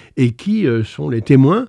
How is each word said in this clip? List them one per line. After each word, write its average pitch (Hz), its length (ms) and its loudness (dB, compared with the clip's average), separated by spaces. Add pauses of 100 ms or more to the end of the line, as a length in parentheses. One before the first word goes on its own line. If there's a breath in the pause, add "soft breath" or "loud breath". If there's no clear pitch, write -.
(160 loud breath)
et 127 160 0
qui, 208 340 -4
euh, 113 200 -2
sont 147 240 -10
les 117 120 -4
témoins 147 480 2